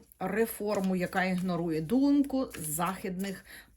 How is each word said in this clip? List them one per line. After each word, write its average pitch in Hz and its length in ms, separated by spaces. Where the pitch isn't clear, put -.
реформу, 202 760
яка 180 280
ігнорує 175 580
думку 269 680
західних 185 840